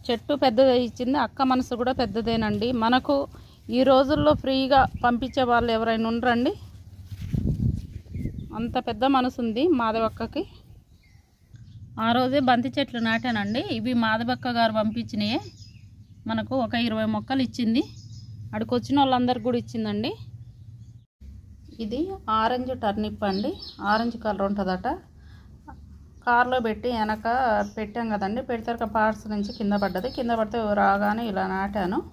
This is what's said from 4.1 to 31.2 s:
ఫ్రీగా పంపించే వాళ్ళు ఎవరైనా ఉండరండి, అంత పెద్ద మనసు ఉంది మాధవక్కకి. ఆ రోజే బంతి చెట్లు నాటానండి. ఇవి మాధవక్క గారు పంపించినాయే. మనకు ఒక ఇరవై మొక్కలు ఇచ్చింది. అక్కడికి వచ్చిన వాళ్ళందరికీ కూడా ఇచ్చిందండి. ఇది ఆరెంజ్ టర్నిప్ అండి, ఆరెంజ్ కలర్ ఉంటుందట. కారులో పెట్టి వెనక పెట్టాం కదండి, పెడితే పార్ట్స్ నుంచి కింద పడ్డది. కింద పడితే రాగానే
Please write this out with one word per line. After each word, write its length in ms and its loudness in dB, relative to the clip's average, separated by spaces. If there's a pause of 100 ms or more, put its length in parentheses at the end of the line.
ఫ్రీగా 380 4 (220)
పంపించే 380 0 (100)
వాళ్ళు 260 4
ఎవరైనా 360 0
ఉండరండి, 400 2 (2000)
అంత 160 -4 (120)
పెద్ద 160 -2 (140)
మనసు 280 0
ఉంది 180 0 (180)
మాధవక్కకి. 640 -2 (1600)
ఆ 120 2
రోజే 320 2
బంతి 260 4
చెట్లు 320 -2
నాటానండి. 540 0 (160)
ఇవి 160 -2 (100)
మాధవక్క 540 0
గారు 200 4
పంపించినాయే. 600 -2 (920)
మనకు 260 -2 (100)
ఒక 100 -4 (120)
ఇరవై 280 0
మొక్కలు 320 0
ఇచ్చింది. 360 0 (640)
అక్కడికి 300 -4
వచ్చిన 260 0
వాళ్ళందరికీ 440 2
కూడా 160 2
ఇచ్చిందండి. 480 -4 (1700)
ఇది 160 -6 (380)
ఆరెంజ్ 320 0 (120)
టర్నిప్ 460 -2
అండి, 220 0 (400)
ఆరెంజ్ 340 2
కలర్ 240 0
ఉంటుందట. 400 -2 (1400)
కారులో 420 4
పెట్టి 220 -2 (100)
వెనక 280 -2 (500)
పెట్టాం 380 -4
కదండి, 360 -2
పెడితే 460 -4
పార్ట్స్ 360 0
నుంచి 260 -2
కింద 160 2 (100)
పడ్డది. 340 -2
కింద 220 0
పడితే 200 0 (220)
రాగానే 500 2